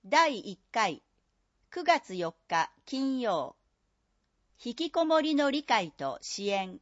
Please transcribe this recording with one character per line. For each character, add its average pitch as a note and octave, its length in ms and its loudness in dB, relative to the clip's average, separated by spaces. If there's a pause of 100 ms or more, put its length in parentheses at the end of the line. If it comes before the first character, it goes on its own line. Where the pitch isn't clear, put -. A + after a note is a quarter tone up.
第 C#4+ 340 2
一 G3 180 -12 (140)
回、 G3+ 320 0 (640)
九 F4+ 140 -8
月 D4+ 320 2
四 E3+ 180 -4 (140)
日 E3 240 0 (140)
金 C4+ 340 -2
曜。 F3 380 -2 (1040)
引 A#3+ 120 -6
き E4 160 -4
こ E4+ 120 2
も D#4+ 160 4
り D4+ 160 2
の C#4 160 4
理 D4 140 -4
解 G3 260 2
と C3+ 300 -6
支 - 260 -8
援。 F#3+ 340 -4